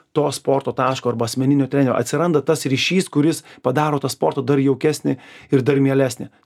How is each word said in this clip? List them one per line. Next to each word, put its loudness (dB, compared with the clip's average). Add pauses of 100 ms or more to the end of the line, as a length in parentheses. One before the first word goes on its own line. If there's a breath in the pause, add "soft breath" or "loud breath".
to -2
sporto -2
taško -2
arba -4
asmeninio 0
trenerio. 2
Atsiranda 0
tas 0
ryšys, 0
kuris 0 (160 loud breath)
padaro 0
tą -4
sportą -2
dar 2
jaukesnį 0 (380 loud breath)
ir 4
dar 2
mielesnį. 0 (200 soft breath)